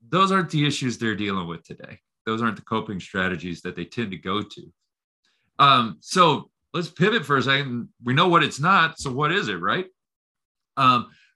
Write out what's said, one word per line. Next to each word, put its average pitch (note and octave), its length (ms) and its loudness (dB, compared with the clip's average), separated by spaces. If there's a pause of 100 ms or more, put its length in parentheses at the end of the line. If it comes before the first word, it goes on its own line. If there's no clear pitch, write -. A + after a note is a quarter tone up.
those F#3 240 2
aren't F#3+ 180 0
the D3 160 2
issues C3+ 320 -2
they're A2+ 160 -2
dealing G2 320 -4
with E2 160 -10
today. - 380 -20 (260)
Those A2+ 160 -2
aren't A2 140 0
the - 60 -18
coping A2 360 -6
strategies F2+ 640 -6
that E2 140 -10
they F2 80 -8
tend A2 260 -6
to F#2 80 -10
go F#2+ 240 -4
to. - 300 -16 (880)
Um, B2+ 400 4
so D#3+ 500 2 (240)
let's E3 160 -6
pivot G#3 340 0
for C#3+ 120 2
a B2+ 60 2
second. C3 460 -2 (140)
We B2 120 0
know F3 140 4
what E3 140 6
it's - 160 -2
not. E3 400 2
So C3+ 140 -6
what D3+ 180 0
is F#3 180 0
it, F2+ 120 -4
right? A#2 260 -2 (880)
Um, B2+ 300 2 (300)